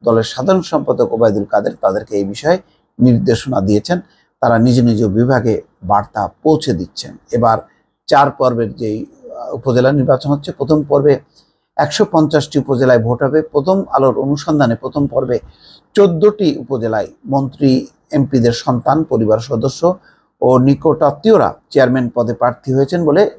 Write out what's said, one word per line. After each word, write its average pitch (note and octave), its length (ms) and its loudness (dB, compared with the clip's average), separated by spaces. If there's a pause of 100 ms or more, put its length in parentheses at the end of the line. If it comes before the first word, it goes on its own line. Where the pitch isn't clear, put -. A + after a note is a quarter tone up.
দলের A2+ 200 2
সাধারণ F#3 380 -2
সম্পাদক C3 520 -2
ওবায়দুল A2 320 0
কাদের G#2+ 260 -2 (100)
তাদেরকে G#2 340 -4
এই G2+ 80 -2
বিষয়ে C#3+ 340 -2 (420)
নির্দেশনা A#2 640 0
দিয়েছেন। G#2 380 -2 (420)
তারা A#2 180 2
নিজ A#2+ 200 4
নিজ A#2 240 2
বিভাগে A#2 580 0 (220)
বার্তা G2+ 460 -2 (140)
পৌঁছে D3+ 300 0
দিচ্ছেন। - 440 -10 (140)
এবার A2+ 260 2 (500)
চার C#3+ 240 4
পর্বের A#2 440 -2
যেই, A2 300 -6
আহ, - 500 -14
উপজেলা B2+ 360 2
নির্বাচন C#3 400 0
হচ্ছে, C#3+ 200 -4
প্রথম D3+ 320 -2
পর্বে C#3+ 360 2 (560)
একশো D3+ 360 0
পঞ্চাশটি D3+ 480 0
উপজেলায় B2+ 400 2
ভোট A#2 240 -2
হবে। C#3+ 180 0
প্রথম E3 480 -2
আলোর C3+ 300 0
অনুসন্ধানে C#3+ 560 0
প্রথম C#3+ 320 -4
পর্বে A#2+ 320 -2 (540)
চোদ্দটি E3+ 640 2
উপজেলায় A2+ 500 -4 (180)
মন্ত্রী C3+ 600 0 (240)
এমপিদের C3 400 2
সন্তান, C3+ 520 0
পরিবার A2+ 360 0
সদস্য C3+ 600 -2 (420)
ও B2+ 160 4
নিকটাত্মীয়রা C#3+ 1000 2 (140)
চেয়ারম্যান B2+ 400 2
পদে A#2 240 -4
প্রার্থী B2 400 -4
হয়েছেন C#3 320 0
বলে D#3+ 340 2